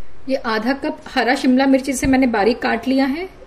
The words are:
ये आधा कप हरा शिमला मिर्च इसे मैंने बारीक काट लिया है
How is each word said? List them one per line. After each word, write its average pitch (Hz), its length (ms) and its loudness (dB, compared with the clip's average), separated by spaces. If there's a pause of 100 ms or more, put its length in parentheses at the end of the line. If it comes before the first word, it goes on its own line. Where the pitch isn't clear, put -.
(300)
ये 262 60 0
आधा 226 380 -2
कप 285 340 -6
हरा 247 280 0
शिमला 269 300 2
मिर्च 269 240 2
इसे 277 180 -2
मैंने 262 200 4
बारीक 226 340 2
काट 233 260 -2
लिया 269 180 2
है 330 240 -4 (180)